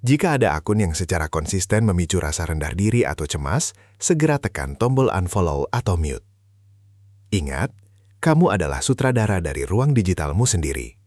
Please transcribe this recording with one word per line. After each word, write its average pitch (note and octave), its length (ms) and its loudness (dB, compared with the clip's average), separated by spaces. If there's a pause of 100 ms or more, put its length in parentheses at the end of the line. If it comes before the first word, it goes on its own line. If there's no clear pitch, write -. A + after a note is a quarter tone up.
Jika D3 320 2
ada G#2+ 160 4
akun G#2 320 0
yang D#2+ 80 0
secara E2 320 -2
konsisten G2 640 0
memicu F2 320 0
rasa D#2 240 -4
rendah D2+ 320 -4
diri A2 240 2
atau D2+ 240 -2
cemas, D2+ 480 -4 (240)
segera D#3 400 2
tekan C#2+ 400 -6
tombol C3 320 2
unfollow F2 640 0
atau G#2 240 0
mute. D2+ 240 -2 (1120)
Ingat, D2 400 -2 (480)
kamu D#3+ 400 4
adalah C#2+ 240 -4
sutradara G#2+ 560 0
dari C2+ 240 -4
ruang B2 320 2
digitalmu F2 480 0
sendiri. C2+ 600 -4